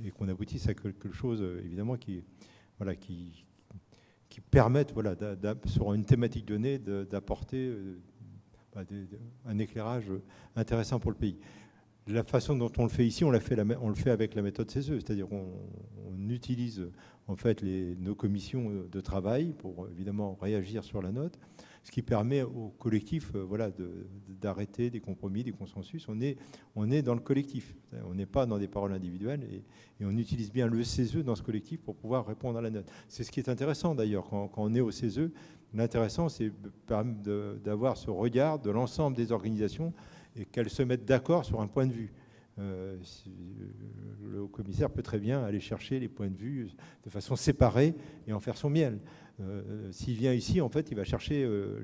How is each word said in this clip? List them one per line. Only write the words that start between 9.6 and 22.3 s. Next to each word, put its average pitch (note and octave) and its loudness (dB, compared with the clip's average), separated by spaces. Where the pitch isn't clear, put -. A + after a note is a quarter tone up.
intéressant A#2 2
pour A#2 0
le G#2 -2
pays. G2 0
La A2+ 2
façon C3 2
dont A#2+ 0
on A#2+ 4
le A2+ 4
fait A#2+ 4
ici, A2+ 2
on C#3+ 8
l'a A#2 8
fait - 2
la G#2+ 4
mé-, A2 2
on A2 0
le G2+ 0
fait B2+ 2
avec G#2+ 2
la G#2 2
méthode G2+ -2
cese, C3+ -2
c'est-à-dire G2+ -2
qu'on, F#2+ -6
on G2 -6
utilise A#2+ -4
en G2 -4
fait A2 4
les, F#2 -2
nos F#2 -2
commissions G2+ -2
de F#2+ -4
travail A2 0
pour F#2 -10
évidemment G2 -4
réagir G2+ -2
sur - -6
la F#2 -4
note, C#3+ -4
ce - -20
qui B2 -2
permet B2 2